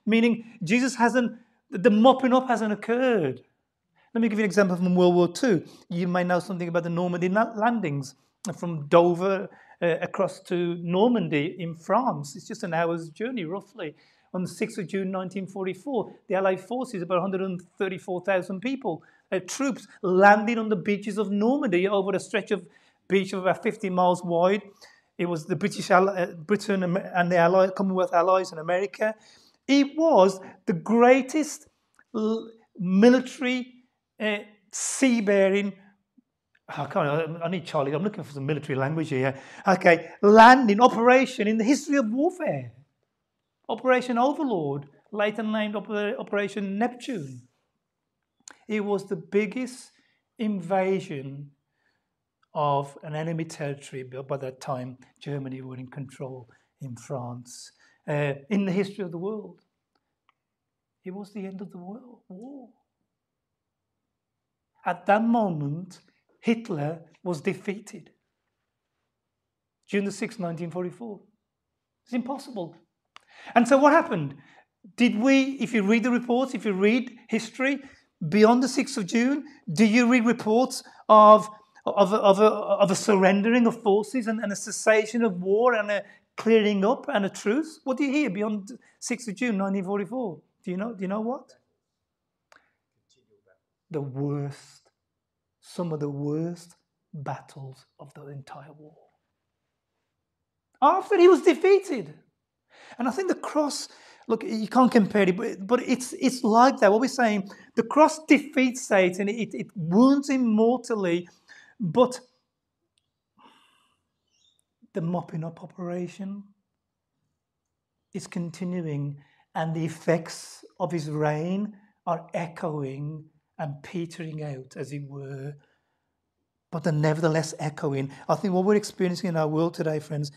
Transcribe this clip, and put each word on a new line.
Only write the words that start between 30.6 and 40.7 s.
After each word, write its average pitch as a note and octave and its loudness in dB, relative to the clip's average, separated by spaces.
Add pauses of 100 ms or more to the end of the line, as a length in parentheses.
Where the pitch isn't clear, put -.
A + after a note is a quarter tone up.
the A3+ 0
greatest B3 2 (480)
l-, A3 -4 (280)
military, B3 2 (460)
uh, G#3+ -4 (340)
seabearing, G3+ 0 (920)
I - -8
can't, D#3 -2
I, D#3+ -4
I E3+ -4
need F3+ -6
Charlie, C#3 -2
I'm D3+ -4
looking G#3 -6
for B2 -16
some C#3 -10
military D3 -4
language D3+ -2
here. C3 -2 (320)
Okay, F3 4 (100)
landing A3 10